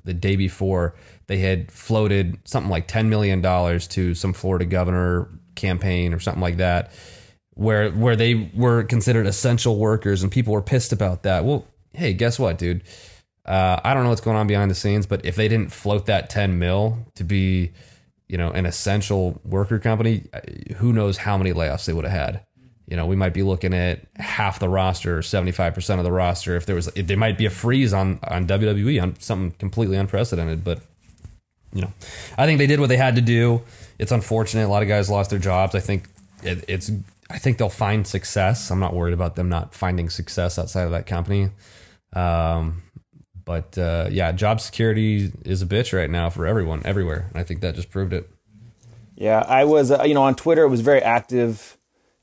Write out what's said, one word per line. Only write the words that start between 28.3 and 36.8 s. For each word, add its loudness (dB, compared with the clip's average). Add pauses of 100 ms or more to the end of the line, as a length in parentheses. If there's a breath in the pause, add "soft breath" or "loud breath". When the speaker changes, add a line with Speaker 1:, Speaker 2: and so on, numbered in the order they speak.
Speaker 1:
W 2
W 0
E 0
on -2
something -4
completely -2
unprecedented, -2
but, -4 (920)
you -4
know, -6 (440 loud breath)
I 2
think 4
they 6
did 4
what 4
they 6
had 4
to 4
do. 4 (360 loud breath)
It's -2
unfortunate. 0
A 0
lot 2
of 2
guys 2
lost 0
their 0
jobs. 2
I 2
think -4 (340)
it, -4
it's, -4 (400)